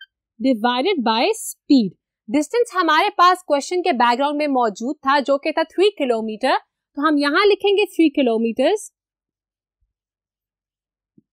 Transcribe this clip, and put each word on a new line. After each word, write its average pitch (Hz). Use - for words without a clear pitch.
divided 254
by 226
speed। 285
डिस्टेंस 302
हमारे 349
पास 359
क्वेश्चन 302
के 359
बैकग्राउंड 247
में 302
मौजूद 240
था 277
जो 277
कि 311
था 320
थ्री 349
किलोमीटर, 240
तो 285
हम 302
यहाँ 285
लिखेंगे 403
थ्री 320
kilometers 240